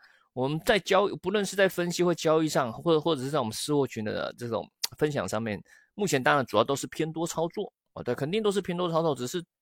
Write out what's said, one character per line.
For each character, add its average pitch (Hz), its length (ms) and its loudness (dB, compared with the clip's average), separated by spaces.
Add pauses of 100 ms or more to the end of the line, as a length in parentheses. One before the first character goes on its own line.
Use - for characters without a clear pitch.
(320)
我 127 140 -2
们 156 140 -2
在 214 180 4
交 196 320 2
易， - 60 -6
不 - 140 -6
论 208 140 0
是 190 120 -6
在 190 120 6
分 175 220 -2
析 175 140 0
或 175 100 4
交 160 280 4
易 156 60 2
上， 135 240 0
或 143 200 0
者， 156 80 4
或 160 160 2
者 127 60 -4
是 135 80 -4
在 147 100 0
我 123 40 0
们 110 80 -4
私 - 220 -4
货 143 120 4
群 110 180 -8
的 98 340 -4
这 120 80 -8
种 110 240 -4 (260)
分 151 140 0
享 113 180 -2
上 110 140 -2
面， 107 180 -4 (340)
目 202 120 -2
前 139 160 0
当 147 140 4
然 135 100 0
主 - 100 -4
要 107 60 6
都 139 140 0
是 135 100 -6
偏 160 240 -4
多 165 160 -4
操 165 220 -2
作 196 240 -8 (220)
啊， 165 80 -10
对， 123 120 -2
肯 143 160 -4
定 214 100 0
都 208 120 2
是 196 80 0
偏 175 160 -4
多 175 120 -2
操 165 140 2
作， 160 120 2
只 123 120 -4
是 175 180 -6 (180)